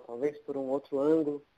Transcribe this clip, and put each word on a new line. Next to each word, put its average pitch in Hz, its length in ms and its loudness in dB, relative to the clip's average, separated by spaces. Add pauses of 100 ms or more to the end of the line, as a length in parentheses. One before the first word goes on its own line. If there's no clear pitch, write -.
talvez 131 340 -4
por 143 160 -8
um 135 140 -4
outro 139 300 -2
ângulo. 147 440 2 (140)